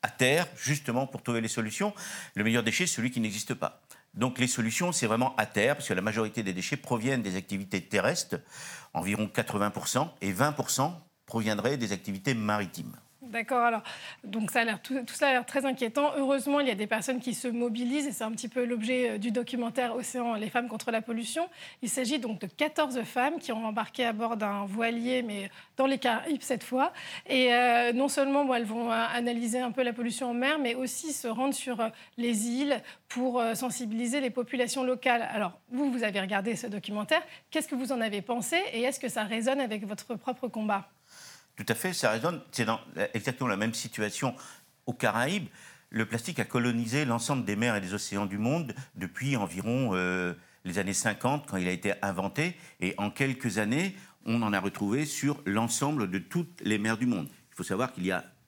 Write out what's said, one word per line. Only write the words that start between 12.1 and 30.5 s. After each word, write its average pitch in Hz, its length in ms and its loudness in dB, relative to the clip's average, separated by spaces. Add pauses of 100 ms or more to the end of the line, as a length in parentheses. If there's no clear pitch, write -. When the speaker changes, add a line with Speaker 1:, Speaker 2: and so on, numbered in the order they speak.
Speaker 1:
maritimes. 104 600 -2 (260)
Speaker 2:
D'accord, 233 420 -2
alors, 233 180 2 (420)
donc 214 280 -4
ça 240 100 2
a 226 40 4
l'air, 214 180 -2
tout, 262 200 -4
tout - 120 -10
ça 285 140 4
a - 20 6
l'air 247 160 4
très 277 180 0
inquiétant. 269 500 2
Heureusement, 277 440 2
il 277 80 2
y 247 40 2
a 208 40 2
des 208 100 -2
personnes 226 340 0
qui 247 140 -2
se - 140 -4
mobilisent, 240 580 0
et 285 60 -2
c'est 220 120 -4
un 220 80 -2
petit 233 160 -6
peu 254 160 -2
l'objet, 240 460 0
euh, 214 80 -2
du 220 140 0
documentaire 233 640 0
Océan, 240 400 -2
les 214 160 -4
femmes 247 160 0
contre 220 240 -4
la 226 100 2
pollution. 233 480 -2 (320)
Il 240 80 -4
s'agit 262 300 0
donc 220 200 -4
de 202 60 -6
quatorze 294 560 0
femmes 269 380 0
qui - 120 -8
ont 220 140 -2
embarqué 220 400 -2
à 233 80 0
bord 226 240 -2
d'un 202 280 -2
voilier, 233 580 0
mais 202 260 -6 (260)
dans 269 120 4
les 269 100 4
Caraïbes 254 460 0
cette 233 200 -2
fois. 269 300 2 (340)
Et, 254 240 6
euh, 240 420 6
non 262 160 4
seulement, 277 360 4
bon, 262 80 2
elles 240 100 2
vont, 233 280 -2
euh, 226 200 2
analyser 240 480 0
un 247 120 0
peu 262 100 0
la 240 100 4
pollution 240 380 -2
en 240 60 0
mer, 277 240 2